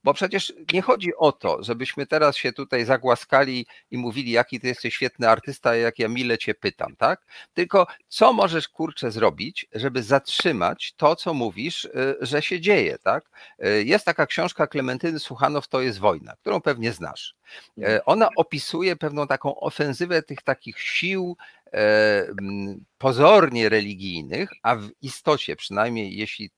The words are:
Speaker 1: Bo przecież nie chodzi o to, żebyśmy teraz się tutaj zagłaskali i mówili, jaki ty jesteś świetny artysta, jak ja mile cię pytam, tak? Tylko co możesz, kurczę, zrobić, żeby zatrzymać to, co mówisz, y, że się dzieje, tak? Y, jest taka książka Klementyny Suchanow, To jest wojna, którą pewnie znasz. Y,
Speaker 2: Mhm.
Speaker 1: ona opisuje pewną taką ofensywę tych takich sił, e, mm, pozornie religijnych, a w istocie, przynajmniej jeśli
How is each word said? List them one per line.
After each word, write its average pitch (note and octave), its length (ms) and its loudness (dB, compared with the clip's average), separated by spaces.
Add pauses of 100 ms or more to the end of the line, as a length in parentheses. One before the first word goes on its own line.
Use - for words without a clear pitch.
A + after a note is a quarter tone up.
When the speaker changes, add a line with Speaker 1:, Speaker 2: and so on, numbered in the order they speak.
Speaker 1:
Bo C#3 80 4
przecież F#3+ 400 -4 (200)
nie F#3 80 2
chodzi G3 340 0
o D3+ 160 4
to, F2 320 -4
żebyśmy A#2+ 440 -6
teraz D3+ 280 2
się - 180 -4
tutaj B2+ 320 -2
zagłaskali B2+ 800 2 (260)
i B2 60 -6
mówili, A#2+ 340 -6
jaki A#2 280 2
ty B2+ 80 -6
jesteś B2 280 -4
świetny A#2+ 340 0
artysta, A#2 460 2
jak A#2 240 0
ja A2+ 80 0
mile A#2+ 300 -2
cię - 180 -4
pytam, - 400 -6
tak? C#3+ 300 0 (280)
Tylko F3+ 340 2 (200)
co B3 260 4
możesz, F3 360 0
kurczę, D3+ 420 -6
zrobić, G#2+ 600 -2
żeby B2 300 -4
zatrzymać B2+ 920 0
to, D#3+ 180 4
co E3+ 180 -6
mówisz, A#2 520 -4
y, C3+ 360 -2
że C#3+ 200 -2
się F3+ 200 -4
dzieje, D3 420 2
tak? A2+ 200 0 (420)
Y, G#2 180 4
jest E3+ 220 2
taka E3 200 2
książka E3 420 -2
Klementyny C#3 520 -4
Suchanow, C3+ 480 -2
To C3 140 -2
jest A2+ 180 -2
wojna, F#2 420 0
którą F#3+ 200 -2
pewnie A#2 300 -2
znasz. - 440 -12 (420)
Y, - 40 -12
Speaker 2:
Mhm. A2 240 2
Speaker 1:
ona G#3 300 4
opisuje E3+ 600 0
pewną D3 320 -4
taką C#3 320 -4
ofensywę D#3 640 -2
tych - 180 -14
takich - 380 -4
sił, F3+ 580 -4 (360)
e, G#2+ 540 4 (140)
mm, G2 440 -8 (120)
pozornie C3+ 720 6
religijnych, G2 800 -2 (140)
a A#2+ 120 2
w G#2 140 -10 (120)
istocie, C#3 540 -2
przynajmniej G#2 640 -4
jeśli G#2 400 -10